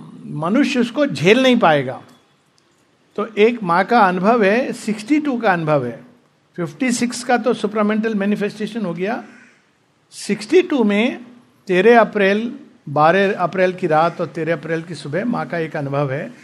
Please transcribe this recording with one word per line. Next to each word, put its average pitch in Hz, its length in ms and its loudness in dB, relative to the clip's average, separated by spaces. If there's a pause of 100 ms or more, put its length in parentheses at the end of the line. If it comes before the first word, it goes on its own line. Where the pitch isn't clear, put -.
(240)
मनुष्य 175 560 0
उसको 285 260 0
झेल 190 360 2
नहीं 254 140 4
पाएगा। 135 460 2 (1120)
तो 214 120 -4 (100)
एक 233 240 4
माँ 180 220 2
का 233 160 4
अनुभव 196 440 4
है, 226 280 2
सिक्सटी 285 480 -2
टू 285 160 -4
का 226 160 0
अनुभव 156 340 0
है, 113 180 -10 (520)
फिफ्टी 175 360 -2
सिक्स - 320 -4
का 247 140 2
तो 240 160 0
सुप्रामेंटल 214 600 -2
manifestation 202 680 -4
हो 170 100 -6
गया, 190 300 -6 (840)
सिक्सटी 262 520 0
टू 294 220 0
में 214 400 0 (420)
तेरह 208 340 6
अप्रैल, 208 580 0 (300)
बारह 170 460 2
अप्रैल 185 380 0
की 180 140 -6
रात 160 340 0
और 170 60 -4
तेरह 160 260 -4
अप्रैल 165 300 -4
की 165 120 -14
सुबह 147 300 -6
माँ 160 240 -4
का 170 100 -6
एक 160 180 -6
अनुभव 139 360 -2
है, 190 200 -8 (120)